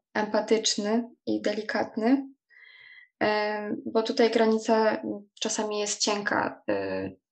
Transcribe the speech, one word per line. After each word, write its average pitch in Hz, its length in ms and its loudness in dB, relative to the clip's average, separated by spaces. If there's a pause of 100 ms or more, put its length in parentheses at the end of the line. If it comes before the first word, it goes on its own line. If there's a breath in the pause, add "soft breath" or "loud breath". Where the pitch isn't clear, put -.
(140)
empatyczny 214 960 0 (160)
i 214 160 -2
delikatny, 214 880 0 (960 loud breath)
e, 214 520 0 (100)
bo 220 180 0
tutaj 220 280 4
granica 220 680 4 (380)
czasami 214 400 -4
jest 208 220 -4
cienka, - 680 -2
e, 98 420 -2 (200)